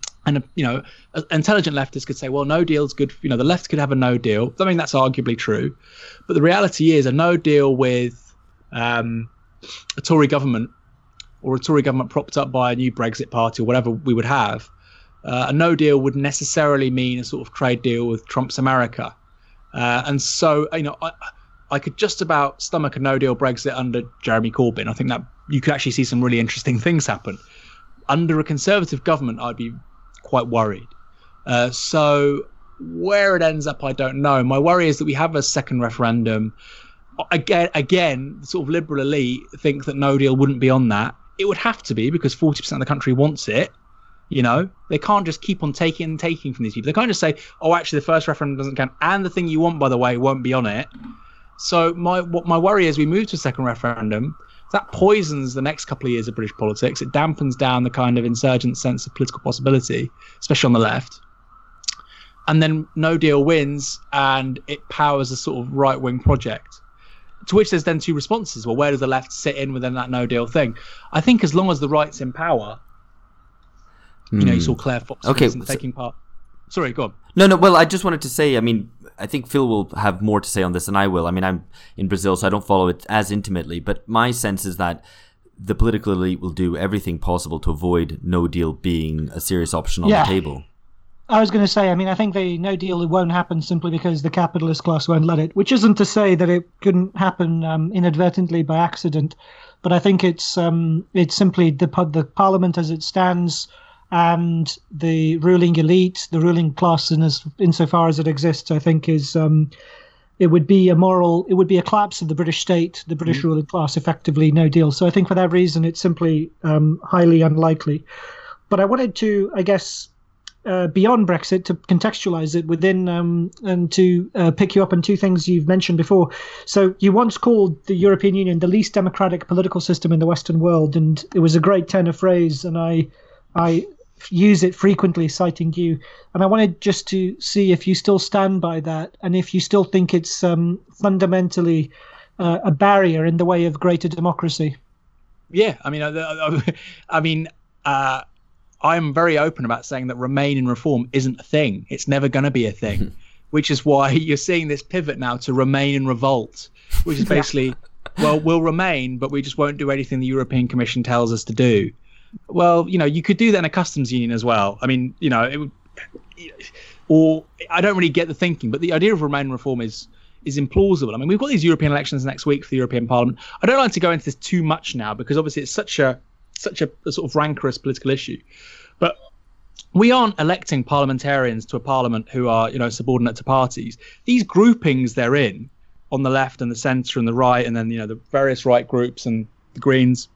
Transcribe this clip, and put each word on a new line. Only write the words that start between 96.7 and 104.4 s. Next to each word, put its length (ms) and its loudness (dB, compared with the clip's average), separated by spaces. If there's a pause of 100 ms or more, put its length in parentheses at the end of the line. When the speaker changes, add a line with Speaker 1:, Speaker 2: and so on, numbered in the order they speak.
Speaker 3:
couldn't 340 2
happen, 480 0
um, 300 -2
inadvertently 720 2
by 140 -2
accident. 580 -2 (480)
But 100 2
I 60 4
think 240 2
it's, 340 0
um, 560 0
it's 220 0
simply 360 4
the 160 0
pu-, 240 -2
the 120 0
parliament 540 0
as 120 -2
it 140 -6
stands 640 -2 (440)
and 640 0 (140)